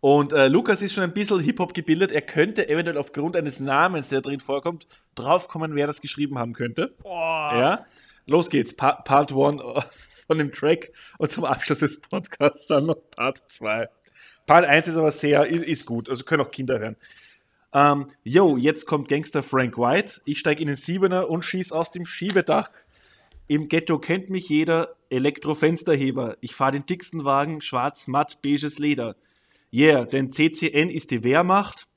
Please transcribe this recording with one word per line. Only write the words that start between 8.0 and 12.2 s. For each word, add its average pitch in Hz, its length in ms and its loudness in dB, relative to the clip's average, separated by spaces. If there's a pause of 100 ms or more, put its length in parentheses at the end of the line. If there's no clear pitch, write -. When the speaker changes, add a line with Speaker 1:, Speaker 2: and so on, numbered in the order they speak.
Speaker 1:
Los 165 240 2
geht's. 120 240 -2
Pa-, - 260 0
Part 143 300 2
one 139 320 0
<laughs> 120 200 -4 (440)
von 160 100 0
dem 147 140 -2
Track 165 400 -2 (260)
und 147 140 -2
zum 220 120 -6
Abschluss 139 360 -2
des - 220 -2
Podcasts - 680 -2